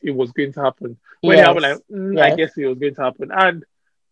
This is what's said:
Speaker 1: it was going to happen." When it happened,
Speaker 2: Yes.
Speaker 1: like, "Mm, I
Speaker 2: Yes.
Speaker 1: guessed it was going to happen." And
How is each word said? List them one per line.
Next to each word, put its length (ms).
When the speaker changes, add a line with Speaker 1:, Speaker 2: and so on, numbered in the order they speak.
Speaker 1:
it 80
was 200
going 220
to 80
happen." 360
When 180
it 20
happened, 220
Speaker 2:
Yes. 160
Speaker 1:
like, 100
"Mm, 220
I 60
Speaker 2:
Yes. 100
Speaker 1:
guessed 220
it 80
was 100
going 180
to 60
happen." 300
And 320